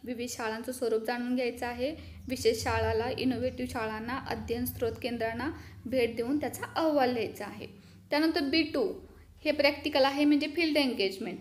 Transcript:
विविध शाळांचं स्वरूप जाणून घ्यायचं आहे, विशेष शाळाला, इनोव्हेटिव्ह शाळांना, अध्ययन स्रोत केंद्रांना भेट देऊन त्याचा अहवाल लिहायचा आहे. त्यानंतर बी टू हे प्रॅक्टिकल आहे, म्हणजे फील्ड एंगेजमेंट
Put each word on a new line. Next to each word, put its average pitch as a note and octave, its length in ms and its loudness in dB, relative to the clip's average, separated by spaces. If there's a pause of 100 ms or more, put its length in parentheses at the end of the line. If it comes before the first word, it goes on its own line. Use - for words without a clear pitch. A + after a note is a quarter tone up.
विविध A#3+ 240 -6
शाळांचं A#3 440 -4
स्वरूप A3+ 300 0
जाणून A#3+ 340 -2
घ्यायचं B3 300 -2
आहे, B3 300 -4 (320)
विशेष B3+ 340 -4
शाळाला, A3+ 440 0 (120)
इनोव्हेटिव्ह B3+ 520 -2
शाळांना, A3+ 480 -6 (100)
अध्ययन A#3 360 -4
स्रोत A#3 280 -2 (100)
केंद्रांना A#3 480 -2 (360)
भेट A#3 300 2
देऊन B3 240 0
त्याचा - 360 -6
अहवाल D4 360 4
लिहायचा G#3 340 -4
आहे. G3+ 200 -12 (440)
त्यानंतर D#4+ 300 4
बी D4 220 4
टू C4+ 300 0 (520)
हे D4+ 60 2
प्रॅक्टिकल D4 540 4
आहे, C#4 200 4
म्हणजे D4 220 6
फील्ड D4+ 300 2
एंगेजमेंट A3 640 0